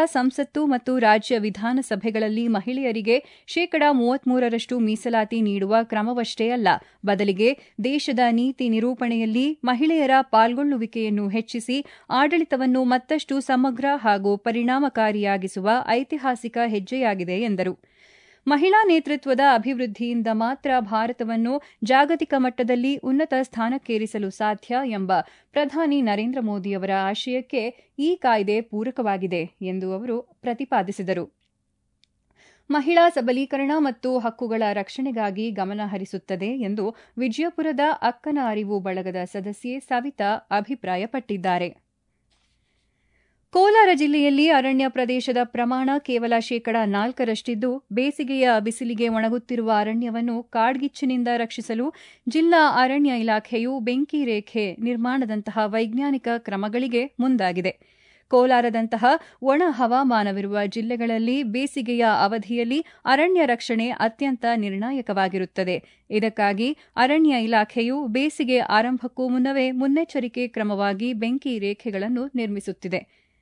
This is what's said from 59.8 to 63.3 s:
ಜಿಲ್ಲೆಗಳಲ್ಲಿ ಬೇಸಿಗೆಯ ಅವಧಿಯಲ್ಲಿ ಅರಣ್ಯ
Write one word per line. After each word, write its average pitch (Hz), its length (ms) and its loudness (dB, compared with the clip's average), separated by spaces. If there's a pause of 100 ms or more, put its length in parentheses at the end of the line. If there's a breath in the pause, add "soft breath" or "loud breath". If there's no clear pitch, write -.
ಜಿಲ್ಲೆಗಳಲ್ಲಿ 233 800 -2
ಬೇಸಿಗೆಯ 240 640 -2 (140)
ಅವಧಿಯಲ್ಲಿ 233 640 -2 (200 loud breath)
ಅರಣ್ಯ 330 400 4